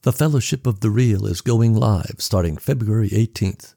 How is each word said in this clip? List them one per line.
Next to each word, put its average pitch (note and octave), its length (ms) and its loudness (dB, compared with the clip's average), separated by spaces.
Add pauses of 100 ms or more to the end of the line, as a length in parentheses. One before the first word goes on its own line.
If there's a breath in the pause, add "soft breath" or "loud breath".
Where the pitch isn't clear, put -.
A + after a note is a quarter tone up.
The A#2+ 80 2
Fellowship D3 540 0
of G#2 140 -2
the A2 100 0
Real G#2+ 340 2
is F2+ 160 -4
going A#2 320 2
live G#2+ 460 0
starting E2+ 380 -2
February A2 540 -2
eighteenth. - 640 -4